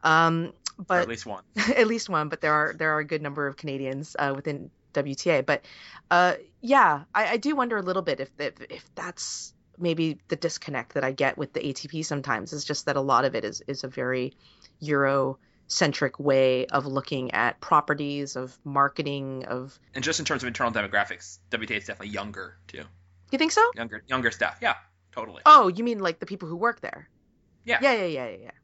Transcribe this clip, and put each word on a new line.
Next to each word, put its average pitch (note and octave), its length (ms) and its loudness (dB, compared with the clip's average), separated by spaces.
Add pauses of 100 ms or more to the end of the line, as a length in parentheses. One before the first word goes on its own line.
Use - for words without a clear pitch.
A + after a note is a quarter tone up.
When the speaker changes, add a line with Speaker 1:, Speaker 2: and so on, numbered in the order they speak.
Speaker 1:
Um, E3 500 4 (260)
Speaker 2:
Or F#3+ 60 -12
Speaker 1:
but F3+ 160 2
Speaker 2:
at F3 80 -2
least A#2 160 -8
one. G2 200 -12 (120)
Speaker 1:
<laughs> - 0 -
at A3+ 300 4
least A3 240 -2
one, D3+ 180 0
but D#3 140 -8
there D3+ 100 2
are, D3+ 220 2
there D#3+ 200 0
are D3+ 40 0
a D3+ 60 -2
good D3+ 180 -4
number C#3+ 240 -4
of C3+ 100 -6
Canadians, C3+ 640 -8
uh, C#3 180 0
within C#3+ 340 -8 (220)
W C#3 220 -2
T - 160 -2
A. C#3+ 120 4
But, C#3 220 0 (460)
uh, F3+ 240 6 (260)
yeah, G#3+ 440 4 (100)
I, G#3+ 140 2
I A3 100 0
do D4 180 -2
wonder A#3+ 220 0
a G3 40 -4
little F#3 200 -2
bit D#3 180 -2
if, C3+ 180 -8
if, C#3+ 300 -6
if - 260 -18
that's - 600 -12 (240)
maybe E3 400 0 (100)
the D#3 80 -2
disconnect C#3+ 580 -6
that C3+ 100 0
I C3 80 0
get C3+ 260 0
with C#3+ 160 -6
the - 120 -4
A C#3 60 -2
T - 160 -10
P D#3+ 140 -6
sometimes, C3+ 500 -4
is D3 140 -8
just - 180 -6
that C#3+ 120 0
a C#3 40 0
lot C3+ 240 4
of C#3 100 0
it - 120 -2
is, - 200 -8
is C3+ 160 -8
a C3+ 60 -8
very B2+ 460 -4 (460)
Euro-centric C#3 1400 0
way C3+ 480 4
of C#3 200 -2
looking C3+ 460 -6
at A#2 280 0
properties, C#3+ 760 0
of B2+ 280 -10
marketing, C#3 840 -2
of B2+ 320 -10 (160)
Speaker 2:
And C3 100 -8
just D#3 160 -2
in D3+ 40 -6
terms C#3 180 -2
of B2+ 40 -6
internal A#2+ 260 -2
demographics, G2+ 680 -2 (120)
W A2+ 160 -4
T A2 80 -6
A - 40 -2
is - 80 -10
definitely G#2 280 -10
younger, G2 420 -10 (120)
too. - 160 -14 (460)
Speaker 1:
You C4+ 80 -2
think D#4+ 140 2
so? G#4+ 100 4 (120)
Speaker 2:
Younger, A2+ 320 -8
younger B2+ 240 0
staff. - 320 -4
Yeah, A#3 120 0 (380)
totally. G#2 340 -12
Speaker 1:
Oh, C#4+ 220 12
you F#3+ 160 -2
mean, A#3 140 -2
like, F3+ 220 -2
the G3 60 -8
people F#3+ 220 -10
who E3 80 -8
work G3 240 -2
there? - 280 -12 (560)
Speaker 2:
Yeah. A#3 180 0
Speaker 1:
Yeah, C4+ 100 6
yeah, G#3+ 140 0
yeah, C3+ 220 -4
yeah, F#2+ 140 -12
yeah. A#2 80 -20 (140)